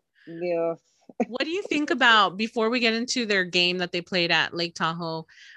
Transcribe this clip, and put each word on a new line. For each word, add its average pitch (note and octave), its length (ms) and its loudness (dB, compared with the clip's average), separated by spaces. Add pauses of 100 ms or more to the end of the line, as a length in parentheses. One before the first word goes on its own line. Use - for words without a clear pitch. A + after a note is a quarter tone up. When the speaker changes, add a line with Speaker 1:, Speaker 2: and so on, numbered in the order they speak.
(280)
Speaker 1:
Dios. E3 520 -2 (300)
<laughs> - 180 -4
Speaker 2:
What A#3+ 160 -4
do D4+ 60 -6
you F#4+ 140 -4
think D4+ 260 -2
about, A3 480 4
before A3 320 0
we B3 100 0
get A3+ 140 2
into A#3+ 320 -2
their G3+ 180 2
game F3+ 360 0
that F3+ 120 -4
they F3 100 -4
played F3 300 0
at D#3+ 220 2
Lake E3+ 220 -6
Tahoe, E3 500 -4 (320)